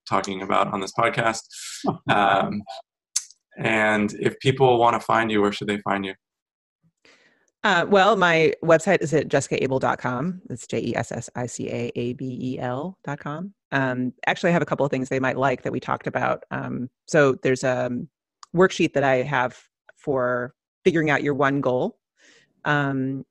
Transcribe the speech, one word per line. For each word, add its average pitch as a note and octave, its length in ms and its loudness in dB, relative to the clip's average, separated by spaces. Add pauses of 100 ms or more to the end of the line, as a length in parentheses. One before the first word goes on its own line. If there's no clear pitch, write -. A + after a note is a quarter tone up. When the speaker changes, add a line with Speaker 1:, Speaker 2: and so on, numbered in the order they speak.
Speaker 1:
talking G2 340 -2
about G2 300 0
on G2+ 80 -4
this F#2+ 120 -8
podcast. A2+ 500 0 (420)
Speaker 2:
<laughs> - 240 -6
Speaker 1:
Um, G2+ 540 2 (960)
and G#2+ 640 0
if - 180 -2
people C3 400 4
wanna A#2 220 4
find A2+ 300 0
you, G#2 120 2
where G2+ 80 4
should G2+ 160 -8
they G#2 120 -2
find G2 280 -2
you? G2 80 -8 (1500)
Speaker 3:
Uh, F3 260 2
well, G3+ 280 6
my E3 380 4 (100)
website E3 380 4
is D3+ 100 -4
at D3+ 160 2
jessica - 340 0
abel C3 160 0
dot B2+ 200 0
com. C#3 500 -4
It's - 180 -12
J A#2+ 140 -4
E A2+ 160 -2
S A2+ 160 -4
S - 240 -8
I B2 80 -6
C - 240 -8
A A#2+ 260 -6
A A#2+ 200 -6
B C3 260 -10
E B2+ 180 -6
L C#3 460 -8
dot C#3+ 140 -8
com. E3 340 -10 (180)
Um, B2+ 440 -2 (120)
actually, F3+ 220 0
I E3+ 60 4
have D#3+ 80 2
a - 40 -4
couple C#3+ 200 0
of C#3+ 40 -2
things C3 200 -4
they C3+ 100 0
might C3 160 -2
like C3 260 0
that C3 100 -6
we B2+ 60 -2
talked - 280 -4
about. B2+ 440 -2
Um, B2+ 380 -6 (180)
so C#3+ 360 4
there's C3 200 0
a B2+ 280 -2 (680)
worksheet F3+ 380 2
that C#3 100 2
I C3 120 4
have B2+ 460 -2 (320)
for B2 600 -2 (300)
figuring D#3 260 2
out C#3+ 120 2
your C#3+ 120 0
one C#3 260 2
goal, C#3 380 0 (680)
um, C#3 680 -2